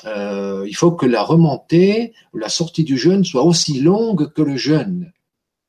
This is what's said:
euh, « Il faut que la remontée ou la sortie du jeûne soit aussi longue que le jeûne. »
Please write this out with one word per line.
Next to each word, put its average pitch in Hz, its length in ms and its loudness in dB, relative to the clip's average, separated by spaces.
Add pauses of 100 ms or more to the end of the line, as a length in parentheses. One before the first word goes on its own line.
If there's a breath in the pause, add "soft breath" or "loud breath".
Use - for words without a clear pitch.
euh, « 101 600 -6
Il 101 80 -12
faut 170 160 2
que 170 140 -2
la 117 160 2
remontée 170 920 2 (200 soft breath)
ou 110 60 -10
la 110 100 -6
sortie 160 340 -2
du 135 140 -2
jeûne 185 260 2
soit 135 200 0
aussi 160 360 2
longue 180 540 0
que 156 80 -2
le 139 160 -2
jeûne. » 107 540 -2 (580)